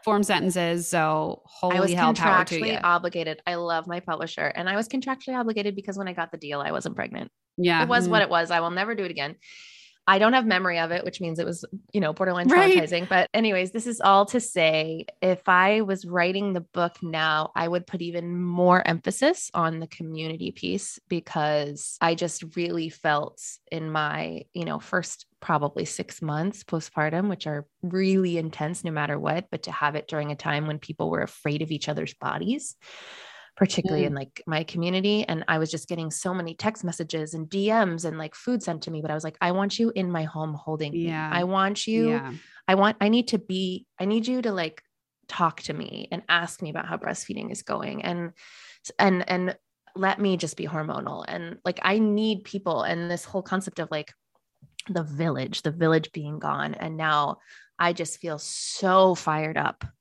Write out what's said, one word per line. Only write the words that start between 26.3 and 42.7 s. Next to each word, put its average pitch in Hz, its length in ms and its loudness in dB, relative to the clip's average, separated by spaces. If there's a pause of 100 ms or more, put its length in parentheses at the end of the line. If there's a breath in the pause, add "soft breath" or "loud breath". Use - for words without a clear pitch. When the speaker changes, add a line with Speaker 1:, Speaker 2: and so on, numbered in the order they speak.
Speaker 2:
postpartum, 160 680 -2
which - 160 -6
are 147 220 -6 (160)
really 185 560 2
intense 160 440 -4
no 170 80 -4
matter 147 280 -2
what, 151 320 -2
but 156 120 -6
to 170 80 -10
have 147 240 -2
it 151 120 -6
during 147 240 -4
a 143 40 -4
time 151 300 -2
when 151 140 -6
people - 320 -4
were - 100 0
afraid 151 400 -4
of 160 100 -4
each 147 160 -4
other's 151 280 -6
bodies, 170 600 -4 (840 loud breath)
particularly 156 460 2
Speaker 1:
Mm. 147 40 2
Speaker 2:
in, 147 80 -2
like, - 320 -10
my 160 160 0
community. 190 640 0
And 160 200 -4
I 160 120 0
was 160 100 0
just - 180 -8
getting 165 220 -6
so 180 240 -4
many 170 220 -6
text 220 280 -4
messages 160 500 -6
and 160 160 -8
D 196 220 0
Ms 175 340 2
and, 160 120 -4
like, 156 180 -10
food 247 280 -2
sent 165 200 -6
to 170 80 -10
me, 156 100 -6
but 156 100 -4
I - 20 -2
was 156 100 -4
like, 156 180 -8
"I 180 100 2
want 196 260 0
you 226 160 2
in 185 180 -2
my 165 120 0
home 156 300 -4
holding 156 400 -6
me. 170 140 -2
Speaker 1:
Yeah. 156 240 -4
Speaker 2:
I 175 120 2
want 190 420 0
you, 226 260 2
Speaker 1:
Yeah. 135 220 -2 (340 loud breath)
Speaker 2:
I 190 80 6